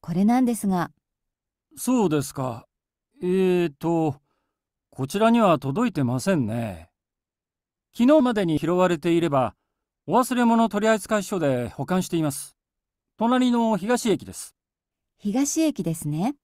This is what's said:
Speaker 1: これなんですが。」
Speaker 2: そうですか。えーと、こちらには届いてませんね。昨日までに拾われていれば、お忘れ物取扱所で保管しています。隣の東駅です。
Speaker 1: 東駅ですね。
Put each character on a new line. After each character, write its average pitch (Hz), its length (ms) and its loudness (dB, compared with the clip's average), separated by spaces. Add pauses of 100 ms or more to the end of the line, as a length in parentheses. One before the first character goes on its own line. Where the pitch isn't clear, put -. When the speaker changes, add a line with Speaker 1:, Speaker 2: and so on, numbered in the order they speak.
Speaker 1:
こ 170 100 -10
れ 185 140 2
な 247 160 4
ん - 20 4
で 240 100 0
す 208 120 -6
が。」 180 240 -2 (880)
Speaker 2:
そ 240 280 0
う - 40 2
で 151 100 2
す - 140 -8
か。 127 320 -8 (560)
え 180 40 -4 (400)
ー 151 60 -6
と、 160 480 -2 (720)
こ 131 160 -6
ち 196 120 -6
ら 220 120 4
に 233 100 4
は 175 180 4
届 151 300 -2
い 185 60 -4
て 143 100 0
ま 127 160 -2
せ 196 140 0
ん 143 100 0
ね。 104 460 -8 (1040)
昨 240 100 2 (120)
日 - 20 6
ま 247 140 2
で 202 100 0
に 156 140 0
拾 165 140 -2
わ 180 160 4
れ 170 100 0
て 170 140 0
い 170 100 4
れ 165 80 0
ば、 127 240 0 (500)
お 180 140 2
忘 254 160 0
れ 240 100 0
物 226 240 4
取 208 200 0
扱 220 340 0
所 190 160 -6
で 127 300 0
保 - 180 -8
管 185 160 0
し - 60 -8
て 175 80 -4
い 160 80 0
ま 143 80 -2
す。 - 240 -14 (600)
隣 247 360 0
の 226 240 0
東 226 340 -2
駅 - 160 -2
で 95 60 -16
す。 - 240 -16 (600)
Speaker 1:
東 269 460 -2
駅 294 220 -2
で 165 100 -4
す 151 140 -8
ね。 180 360 -4